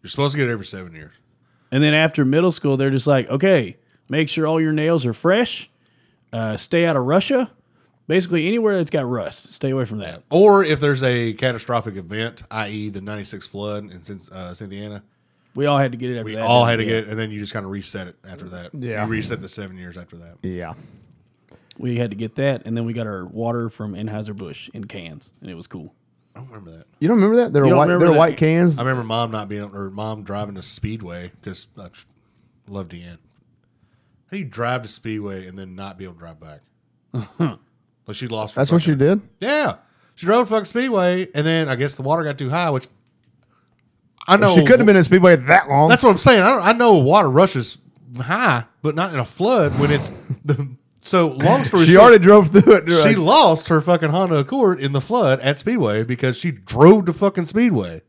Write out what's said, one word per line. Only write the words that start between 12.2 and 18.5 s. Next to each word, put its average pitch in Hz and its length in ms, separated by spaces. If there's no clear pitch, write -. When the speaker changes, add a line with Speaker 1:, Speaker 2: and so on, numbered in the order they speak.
Speaker 1:
i 107 180
e 107 220
the 98 100
ninety-six 101 460
flood 104 460
in 90 100
Cin-, 98 180
uh, 90 200
Cynthiana, 101 500
Speaker 2:
We 139 120
all 143 120
had 131 140
to 131 60
get 123 120
it 123 80
after 113 60
Speaker 1:
we 107 100
Speaker 2:
that, 110 80
Speaker 1:
all 120 220
had 117 140
Speaker 2:
didn't 110 100
Speaker 1:
to 113 80
Speaker 2:
we? 113 40
Speaker 1:
get 104 80
it, - 20
and 110 80
then 110 120
you 104 80
just 101 140
kinda 98 160
reset 98 400
it 87 80
after 90 220